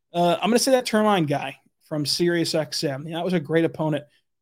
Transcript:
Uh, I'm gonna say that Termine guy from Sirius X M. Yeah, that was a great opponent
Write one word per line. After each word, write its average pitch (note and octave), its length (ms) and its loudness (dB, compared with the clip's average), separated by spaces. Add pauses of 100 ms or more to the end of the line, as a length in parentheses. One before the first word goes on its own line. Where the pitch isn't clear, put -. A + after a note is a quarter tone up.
(120)
Uh, F3 280 2
I'm - 100 0
gonna A#3 100 4
say C#4 120 0
that B3 140 4
Termine G#3 400 2
guy C#3+ 300 -4 (320)
from D3+ 180 -4
Sirius E3+ 480 0
X D3+ 300 -4
M. D3 240 -6
Yeah, E3 80 -8
that E3+ 80 -6
was F3+ 100 -2
a F3 60 0
great D#3 240 2
opponent D#3 400 -2 (380)